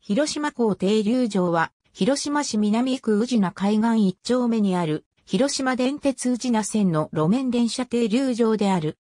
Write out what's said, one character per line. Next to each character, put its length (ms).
広 220
島 180
港 240
停 300
留 240
場 240
は、 180
広 280
島 220
市 160
南 400
区 220
宇 60
品 260
海 280
岸 280
一 160
丁 240
目 120
に 140
あ 100
る、 200
広 300
島 220
電 240
鉄 300
宇 60
品 280
線 260
の 220
路 160
面 240
電 160
車 180
停 220
留 260
場 220
で 160
あ 80
る。 220